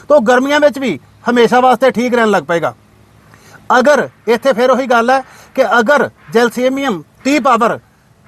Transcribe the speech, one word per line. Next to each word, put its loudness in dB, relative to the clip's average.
ਤਾਂ 4
ਉਹ 2
ਗਰਮੀਆਂ 0
ਵਿੱਚ 0
ਵੀ -6
ਹਮੇਸ਼ਾ 2
ਵਾਸਤੇ 2
ਠੀਕ -4
ਰਹਿਣ 0
ਲੱਗ 0
ਪਏਗਾ। -4
ਅਗਰ 2
ਇੱਥੇ 0
ਫਿਰ 0
ਉਹੀ 0
ਗੱਲ 0
ਹੈ 2
ਕਿ 0
ਅਗਰ 0
ਜੈਲਸੇਮੀਅਮ -2
ਤੀਹ 0
ਪਾਵਰ 0